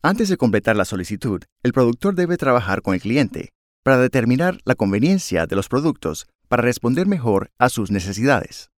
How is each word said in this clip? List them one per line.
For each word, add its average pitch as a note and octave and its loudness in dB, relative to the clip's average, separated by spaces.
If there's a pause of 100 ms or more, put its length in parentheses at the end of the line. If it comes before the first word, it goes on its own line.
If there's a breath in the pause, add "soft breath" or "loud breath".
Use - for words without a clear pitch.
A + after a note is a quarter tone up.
Antes G3+ 0
de F#3 0
completar A2 2
la G2 2
solicitud, G2 -4 (220)
el B2 0
productor C3 2
debe F3 0
trabajar A2 0
con G2 -2
el F2+ -2
cliente A2+ -2 (340)
para C3 4
determinar B2+ 2
la B2+ 2
conveniencia G#2 0
de - -4
los G2 -2
productos C3+ -4 (220)
para A#2+ 2
responder B2 0
mejor A#2 0
a B2+ 4
sus G#2+ -4
necesidades. G2+ -2